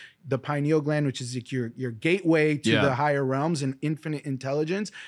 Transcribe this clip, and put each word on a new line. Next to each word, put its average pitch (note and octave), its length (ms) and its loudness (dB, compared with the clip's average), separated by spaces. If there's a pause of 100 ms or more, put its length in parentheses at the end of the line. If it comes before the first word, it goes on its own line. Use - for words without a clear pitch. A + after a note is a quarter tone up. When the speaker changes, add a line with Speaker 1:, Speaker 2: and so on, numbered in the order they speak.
(280)
Speaker 1:
the C3 120 0
pineal D3 420 0
gland, D3 240 0
which C3 160 -2
is, B2+ 140 -8
like, B2 160 -8
your, B2 240 -4
your B2+ 160 -6
gateway D#3+ 680 2
to A2+ 140 0
Speaker 2:
Yeah. - 100 6
Speaker 1:
the C#3 140 4
higher C#3+ 300 2
realms C#3 360 0
and C3+ 200 -2
infinite D3+ 440 -4
intelligence. D3+ 640 -2 (180)